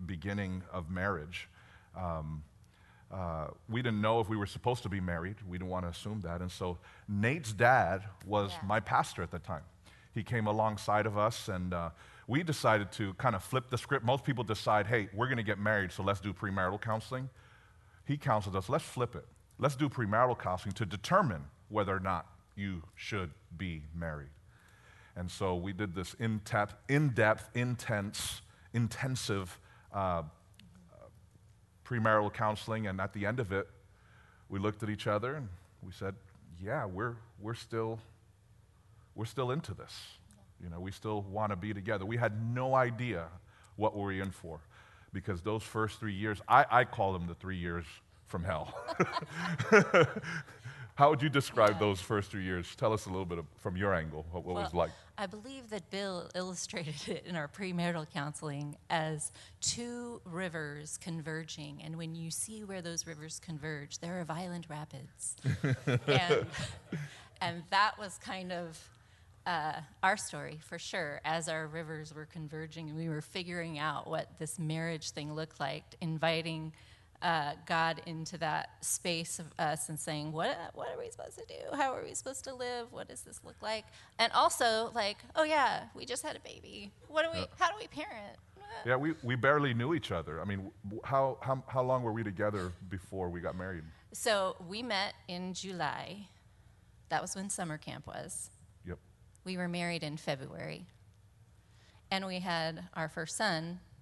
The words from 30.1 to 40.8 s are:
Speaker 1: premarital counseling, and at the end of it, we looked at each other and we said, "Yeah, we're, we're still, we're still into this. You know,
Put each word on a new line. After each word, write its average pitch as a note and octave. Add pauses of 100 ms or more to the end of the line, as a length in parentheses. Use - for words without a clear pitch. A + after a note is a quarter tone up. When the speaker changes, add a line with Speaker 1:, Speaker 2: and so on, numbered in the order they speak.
Speaker 1:
premarital A2
counseling, G#2+
and F#2+
at G2+
the G2+
end A#2+
of G2
it, G2 (800)
we G2
looked G#2
at G#2
each G#2
other A2+
and B2+ (340)
we F#2
said, G2 (440)
"Yeah, A2
we're, A2 (220)
we're G#2+
still, A2+ (1120)
we're A2
still B2+
into C3+
this. - (420)
You F2
know, E2+